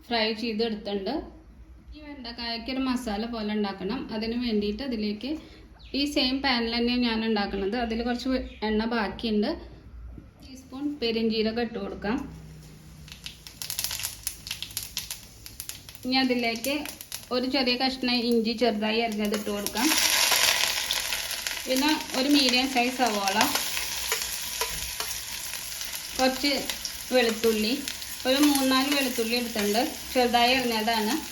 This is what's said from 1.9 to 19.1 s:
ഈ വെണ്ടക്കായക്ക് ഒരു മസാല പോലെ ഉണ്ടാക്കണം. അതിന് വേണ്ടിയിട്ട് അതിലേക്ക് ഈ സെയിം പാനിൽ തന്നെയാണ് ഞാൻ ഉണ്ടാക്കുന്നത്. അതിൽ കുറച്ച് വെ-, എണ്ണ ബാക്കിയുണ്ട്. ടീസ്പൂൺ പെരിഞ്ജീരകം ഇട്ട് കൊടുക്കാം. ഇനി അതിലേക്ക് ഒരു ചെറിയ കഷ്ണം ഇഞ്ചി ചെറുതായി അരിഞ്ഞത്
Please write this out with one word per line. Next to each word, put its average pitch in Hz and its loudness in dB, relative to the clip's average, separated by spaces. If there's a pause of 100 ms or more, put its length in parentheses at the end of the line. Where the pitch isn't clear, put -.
ഈ 302 -14
വെണ്ടക്കായക്ക് 233 -8
ഒരു 262 0
മസാല 226 0
പോലെ 214 -2
ഉണ്ടാക്കണം. 196 -2 (160)
അതിന് 226 -2
വേണ്ടിയിട്ട് 208 0
അതിലേക്ക് 214 -2 (680)
ഈ - 4 (140)
സെയിം 262 2
പാനിൽ 233 2
തന്നെയാണ് 247 2
ഞാൻ 220 2 (100)
ഉണ്ടാക്കുന്നത്. 202 0
അതിൽ 226 -2
കുറച്ച് 247 0
വെ-, 262 -2 (220)
എണ്ണ 214 4 (140)
ബാക്കിയുണ്ട്. 214 0 (920)
ടീസ്പൂൺ 262 -8 (160)
പെരിഞ്ജീരകം 226 2
ഇട്ട് 220 -6
കൊടുക്കാം. 196 -2 (4000)
ഇനി 254 0 (100)
അതിലേക്ക് 240 0 (640)
ഒരു 247 0 (100)
ചെറിയ 247 2
കഷ്ണം 247 0 (140)
ഇഞ്ചി 233 4
ചെറുതായി 214 2
അരിഞ്ഞത് 208 0